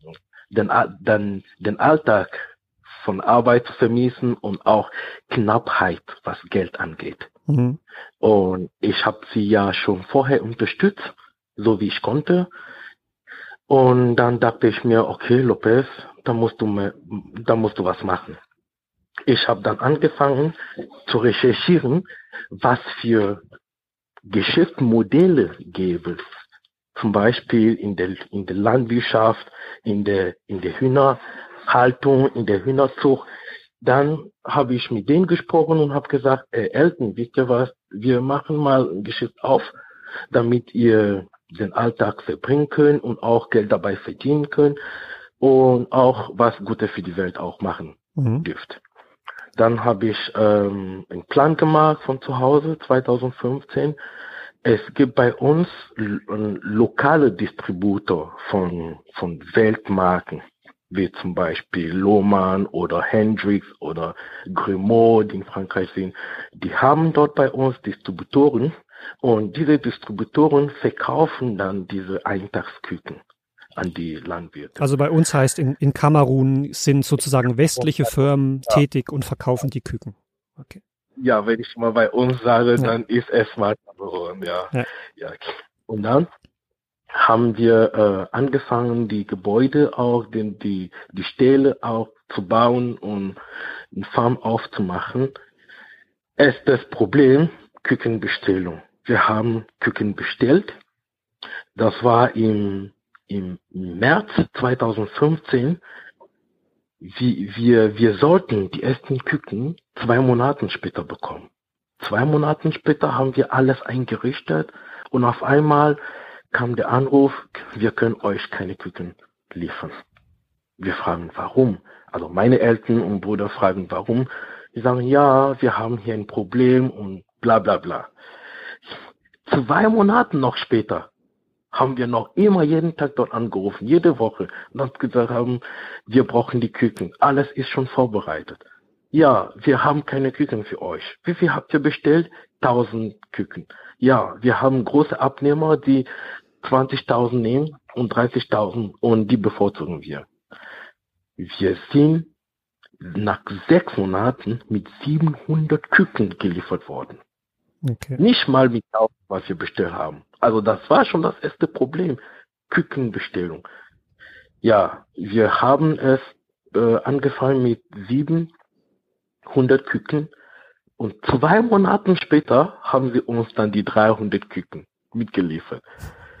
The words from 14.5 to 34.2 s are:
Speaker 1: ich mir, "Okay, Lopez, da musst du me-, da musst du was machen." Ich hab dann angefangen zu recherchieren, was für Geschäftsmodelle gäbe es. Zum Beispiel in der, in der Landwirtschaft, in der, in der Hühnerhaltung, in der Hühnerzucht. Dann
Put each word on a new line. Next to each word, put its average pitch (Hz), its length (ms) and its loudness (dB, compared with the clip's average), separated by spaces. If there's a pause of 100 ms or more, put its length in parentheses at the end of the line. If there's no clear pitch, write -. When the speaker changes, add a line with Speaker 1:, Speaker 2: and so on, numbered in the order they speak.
Speaker 1:
ich 110 160 -2
mir, 113 240 4
"Okay, - 340 2
Lopez, 120 440 2 (380)
da 127 100 -2
musst 117 260 -2
du 113 60 0
me-, 101 280 -2 (520)
da 120 100 2
musst 110 220 -2
du 101 60 -2
was 90 200 -4
machen." 90 340 -6 (880)
Ich 123 220 2
hab - 160 -2
dann 107 160 -2
angefangen 143 720 0 (540)
zu 123 120 0
recherchieren, 131 840 2 (460)
was 98 300 0 (220)
für 104 400 0 (800)
Geschäftsmodelle 120 1400 2
gäbe 87 520 -4
es. 82 100 -10 (720)
Zum 107 160 -2
Beispiel 110 640 2
in 101 200 -4
der, 92 200 -4 (160)
in 98 140 -6
der 90 100 -6
Landwirtschaft, 113 920 0 (340)
in 104 200 -2
der, 98 320 -2 (120)
in 95 140 -8
der 87 180 -6
Hühnerhaltung, 131 1500 2
in 117 120 -4
der 101 200 0
Hühnerzucht. 135 640 0 (540)
Dann 143 500 0 (120)